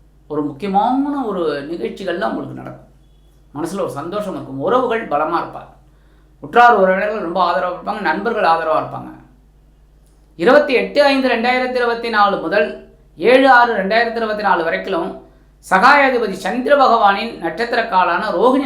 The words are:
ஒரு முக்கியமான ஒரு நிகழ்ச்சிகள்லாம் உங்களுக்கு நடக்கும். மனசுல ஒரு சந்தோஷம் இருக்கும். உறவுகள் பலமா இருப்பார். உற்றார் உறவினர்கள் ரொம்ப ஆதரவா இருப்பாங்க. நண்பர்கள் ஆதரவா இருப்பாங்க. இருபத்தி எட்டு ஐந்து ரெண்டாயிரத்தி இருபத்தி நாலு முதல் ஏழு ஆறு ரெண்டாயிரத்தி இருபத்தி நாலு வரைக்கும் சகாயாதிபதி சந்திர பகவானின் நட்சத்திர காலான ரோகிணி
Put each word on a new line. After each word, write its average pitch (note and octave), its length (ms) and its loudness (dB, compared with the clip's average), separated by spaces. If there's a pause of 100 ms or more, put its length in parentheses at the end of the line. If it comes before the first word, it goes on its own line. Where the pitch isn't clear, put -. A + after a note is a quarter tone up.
(280)
ஒரு D3+ 160 -4
முக்கியமான B3 840 -2
ஒரு D#3 460 -4
நிகழ்ச்சிகள்லாம் F#3+ 640 -6
உங்களுக்கு C3 280 -10
நடக்கும். - 280 -18 (640)
மனசுல E3+ 280 -6
ஒரு D3+ 80 -2
சந்தோஷம் F3 440 -8
இருக்கும். C3+ 260 -10
உறவுகள் A3+ 480 0
பலமா D#3 340 -2
இருப்பார். - 280 -14 (720)
உற்றார் A#3 360 4
உறவினர்கள் G3 520 0
ரொம்ப F3+ 180 -4
ஆதரவா F3+ 280 -2
இருப்பாங்க. G#3 260 -8
நண்பர்கள் G3 520 -2
ஆதரவா D#3 300 0
இருப்பாங்க. C3 300 -12 (1200)
இருபத்தி C4 380 4
எட்டு G#3 300 0
ஐந்து C4+ 260 2
ரெண்டாயிரத்தி B3+ 460 0
இருபத்தி A#3 340 -2
நாலு G3+ 280 2
முதல் G3+ 300 0 (480)
ஏழு B3+ 360 4
ஆறு A#3+ 240 6
ரெண்டாயிரத்தி A3 400 0
இருபத்தி G#3+ 280 -4
நாலு F3+ 200 0
வரைக்கும் F#3 460 -4 (600)
சகாயாதிபதி A#3+ 640 4
சந்திர B3 440 0
பகவானின் A3+ 640 2
நட்சத்திர A#3 460 -4
காலான F3+ 400 0 (140)
ரோகிணி B3+ 280 2